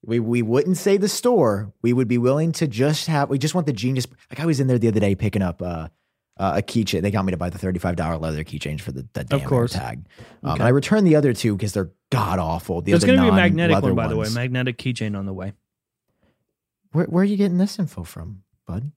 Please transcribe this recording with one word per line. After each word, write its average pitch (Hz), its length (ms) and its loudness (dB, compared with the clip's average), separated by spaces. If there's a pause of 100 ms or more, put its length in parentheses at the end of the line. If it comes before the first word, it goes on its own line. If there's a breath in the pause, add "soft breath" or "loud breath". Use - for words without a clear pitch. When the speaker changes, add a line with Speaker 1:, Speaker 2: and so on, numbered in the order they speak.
Speaker 1:
we, 117 140 0
we 120 240 0
wouldn't 143 360 2
say 196 180 2
the 202 120 2
store. 113 640 2 (100)
We 120 100 2
would 123 160 2
be 123 100 2
willing 143 340 2
to 160 140 -2
just 135 400 0
have, 143 240 0
we 139 80 0
just 151 160 -2
want 165 140 0
the 139 40 -2
Genius, 123 360 -2 (220 soft breath)
like, 135 100 -12
I 165 60 -2
was 151 120 2
in 135 80 2
there 127 140 4
the 113 80 4
other 107 120 2
day 98 140 2
picking 101 280 0
up, 87 200 -2
uh, 82 260 -8 (480)
uh, 95 200 0
a 104 60 0
keychain. 104 400 -2
They 98 100 0
got 98 120 0
me 95 60 -2
to 90 60 -2
buy 87 120 -4
the 82 100 -8
thirty-five 90 360 -2
dollar 82 240 -4
leather 78 240 -6
keychains 76 380 -8
for - 100 -10
the, 65 220 -10
the - 80 -8
Speaker 2:
Of - 80 -10
Speaker 1:
damn 143 200 0
Speaker 2:
course. 120 240 0
Speaker 1:
tag. 62 320 -8 (380 loud breath)
Um, - 80 -6
Speaker 2:
Okay. 78 40 -2
Speaker 1:
and - 100 -2
I 117 60 6
returned 185 360 4
the 156 80 8
other 143 180 4
two 107 240 0
'cause 98 180 -4
they're 95 180 -2 (180)
god 98 300 0
awful. 85 420 -4
The - 80 -2
Speaker 2:
There's 170 140 6
Speaker 1:
other 247 100 6
Speaker 2:
gonna 262 160 6
be - 20 6
a 190 40 6
magnetic 170 380 4
Speaker 1:
non-leather - 200 2
Speaker 2:
one, 117 100 0
by 110 40 -2
the 110 80 -2
way. 110 80 -2
Speaker 1:
ones. 110 100 -4
Speaker 2:
Magnetic 127 420 -2
keychain 110 400 -4
on 98 100 -6
the 95 60 -6
way. 95 200 -8 (1400)
Speaker 1:
Where, 165 120 2
where 175 160 0
are 202 40 2
you 208 100 0
getting 190 220 2
this 202 200 0
info 151 260 -4
from, 95 380 -14 (240)
bud? 120 300 -6